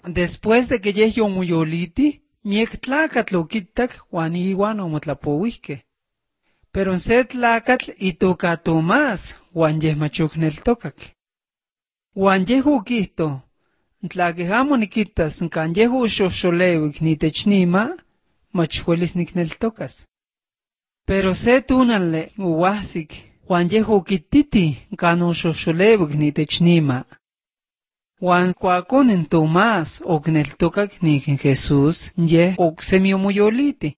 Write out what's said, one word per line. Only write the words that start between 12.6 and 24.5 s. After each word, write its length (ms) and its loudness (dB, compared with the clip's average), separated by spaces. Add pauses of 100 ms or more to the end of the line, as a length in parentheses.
oquihto, 760 -2 (680)
"Tla 240 -2
queh 180 -6
amo 280 2
niquitas 640 -2
n 80 -4
can 260 -4
yeh 160 4
oxoxoleuic 1120 0
nitech 440 0
nima, 480 2 (600)
mach 340 -2
uelis 260 0
nicneltocas." 920 -6 (1000)
Pero 300 0
se 260 4
tunale 800 0
ouahsic, 720 -2 (360)
Juan 220 0
yeh 180 2
oquititi 800 2 (240)